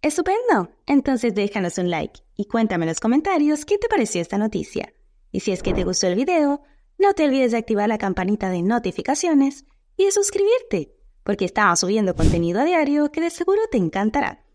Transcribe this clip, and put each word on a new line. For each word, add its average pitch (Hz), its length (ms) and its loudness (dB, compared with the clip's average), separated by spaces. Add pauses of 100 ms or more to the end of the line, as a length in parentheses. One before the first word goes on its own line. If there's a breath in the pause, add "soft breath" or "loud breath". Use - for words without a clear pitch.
¡Estupendo! 349 640 0 (160)
Entonces 262 500 0
déjanos 196 440 -2
un 180 100 0
like 165 320 -6 (160)
y 202 80 -6
cuéntame 208 400 -2
en 160 60 -2
los 160 100 -6
comentarios 302 640 0
qué 403 140 0
te 427 100 -4
pareció 262 320 0
esta 170 160 -4
noticia. - 560 -4 (400)
Y 185 80 -4
si 202 120 -2
es 180 100 -6
que 185 100 0
te 190 120 -2
gustó 180 220 -2
el 180 100 0
video, 285 440 0 (380 soft breath)
no 392 160 4
te 330 100 0
olvides 262 280 2
de 233 40 0
activar 220 320 0
la 226 80 0
campanita 190 540 -2
de 180 100 -2
notificaciones 269 1040 0 (320)
y 381 80 2
de 392 80 2
suscribirte, 403 800 0 (280)
porque 196 240 -2
estamos 180 340 2
subiendo 196 340 0
contenido 170 460 2
a 285 60 2
diario 294 440 2
que 320 120 -4
de 339 80 -2
seguro 392 400 0
te 427 80 0
encantará. 202 640 -2 (100)